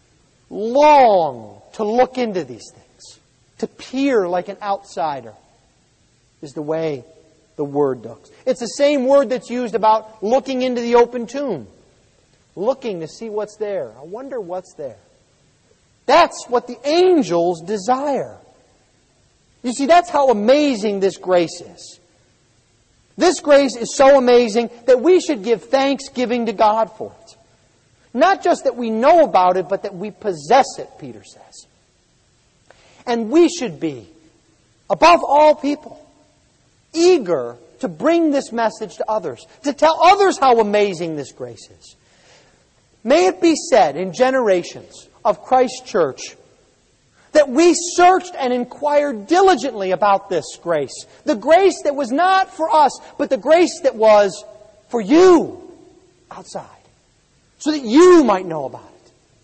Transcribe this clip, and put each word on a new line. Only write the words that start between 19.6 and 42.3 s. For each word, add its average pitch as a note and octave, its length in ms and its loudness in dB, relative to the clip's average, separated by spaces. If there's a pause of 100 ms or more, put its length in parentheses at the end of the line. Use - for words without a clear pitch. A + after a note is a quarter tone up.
You B3 80 -6
see, C#4 140 -6
that's F4 240 4
how C#4 220 2
amazing A3 680 0
this F#3+ 160 -2
grace F3 460 -2
is. - 380 -20 (1160)
This E4 220 0
grace C#4 380 2
is A#3 180 -10
so C#4 220 6
amazing A#3+ 520 2 (160)
that B3+ 140 6
we E4+ 220 4
should B3+ 200 -6
give A3 280 -2
thanksgiving B3 800 -4
to A3+ 60 -4
God G#3+ 440 0
for G#2 160 -14 (100)
it. - 120 -20 (800)
Not F4+ 300 0
just E4+ 220 -2
that B3+ 100 -2
we A#3+ 140 -6
know C#4+ 340 4
about F#3 320 2
it, F#3 140 -4
but F#3+ 140 -6
that G3 120 -12
we G3 160 -12
possess F#3+ 640 -2
it, - 120 -16 (100)
Peter A2 240 -18
says. - 440 -20 (1400)
And A#3 260 -4
we E4 160 4
should F#3+ 320 -10
be, C#3 300 -10 (800)
above E4 340 4
all D4+ 320 4
people, - 500 -10 (920)
eager F3+ 640 0 (220)
to B3+ 80 -6
bring D4 440 0
this C#4 200 -4
message A3 460 -6
to - 120 -8
others, E3+ 360 -8 (180)
to C#4 100 -4
tell D#4 280 0
others F#4+ 360 4
how B3+ 220 2
amazing G3+ 560 -2
this C#3 160 -12
grace A#2+ 380 -18
is. - 260 -20 (1080)